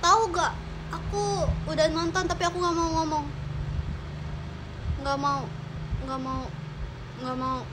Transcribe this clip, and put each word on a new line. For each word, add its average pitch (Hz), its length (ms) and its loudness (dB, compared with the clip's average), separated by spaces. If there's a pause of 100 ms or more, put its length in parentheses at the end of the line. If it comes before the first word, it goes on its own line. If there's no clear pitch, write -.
Tahu 381 180 8 (140)
nggak? 330 180 2 (380)
Aku 403 560 0 (240)
udah 311 240 6
nonton, 339 320 2
tapi 349 160 0
aku 349 160 2
nggak 349 160 4
mau 330 140 2 (100)
ngomong. 311 260 0 (1700)
Nggak 277 180 2
mau. 277 300 2 (560)
Nggak 262 160 -4
mau. 262 240 -2 (800)
Nggak 254 160 -2
mau. 254 200 0 (140)